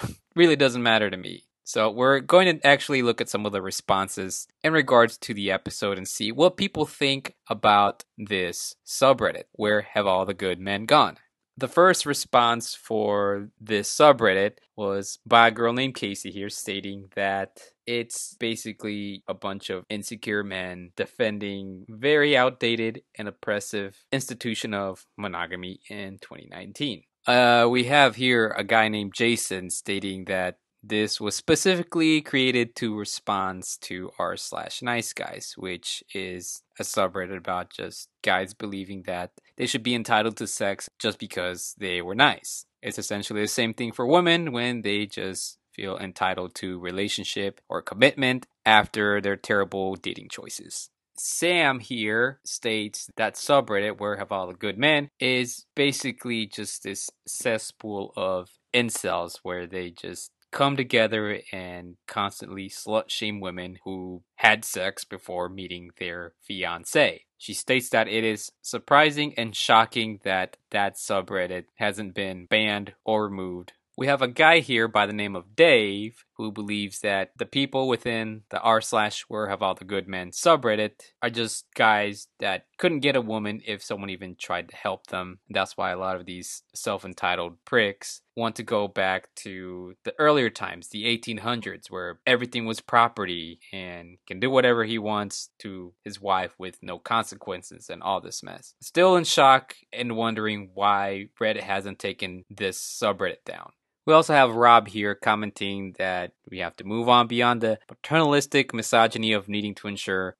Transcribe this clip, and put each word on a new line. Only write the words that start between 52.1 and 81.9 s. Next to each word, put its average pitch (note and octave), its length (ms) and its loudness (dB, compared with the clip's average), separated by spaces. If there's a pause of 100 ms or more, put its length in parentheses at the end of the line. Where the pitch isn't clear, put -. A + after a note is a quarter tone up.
states A2 640 -4 (100)
that G#2+ 180 -2
subreddit, G#2+ 640 0
Where G#2 180 -4
Have G2+ 140 -8
All F#2+ 160 -4
the F2+ 80 -12
Good G2+ 240 -6
Men, C#3+ 300 2 (100)
is B2+ 460 -2 (100)
basically B2 720 -2
just - 340 -12
this - 300 -10 (160)
cesspool G#2+ 920 -6
of F#2 320 -4 (240)
incels G2+ 720 -2
where F2+ 240 -6
they F2+ 240 -10
just - 400 -14 (200)
come C#3 240 0
together A2 640 0 (140)
and F2+ 420 -12 (120)
constantly G2 600 -8
slut A2 420 -4
shame G#2 300 -6
women F2+ 460 -10
who F#2 360 -10 (140)
had A2 300 2
sex - 400 -6
before F2+ 420 -8
meeting F2+ 500 -12
their F2 360 -10 (160)
fiancé. F2+ 720 0 (160)
She - 160 -12
states B2+ 360 0
that A2+ 200 2
it A2+ 160 0
is A2 260 -2 (100)
surprising D3 760 2
and A2+ 180 -4
shocking A2+ 720 4
that F#2 320 -2 (140)
that G2+ 240 0
subreddit F#2 800 -4
hasn't G#2 380 -4
been F#2 340 -8
banned G#2 460 0 (120)
or G#2+ 240 0
removed. F#2 420 -8 (260)
We B2+ 100 -2
have C#3 140 2
a C3 60 2
guy D#3+ 320 6
here A#2 280 0
by G#2+ 180 2
the G2+ 80 -2
name G#2 220 -4
of F#2 200 -14
Dave A2 720 4 (120)
who A2 140 -6
believes G#2 500 -6
that G2 360 0
the A#2 80 -4
people C3+ 420 -2
within A2+ 600 -4
the G2+ 100 -6
r A2+ 220 4
slash G#2+ 460 -2
where G#2+ 220 -4
have G2 120 -4
all F#2+ 140 0
the F#2+ 100 -16
good F#2 220 -4
men F#2 240 -8
subreddit A2+ 640 2 (280)
are A#2+ 80 -2
just A#2 360 -6 (100)
guys G#2 520 2 (120)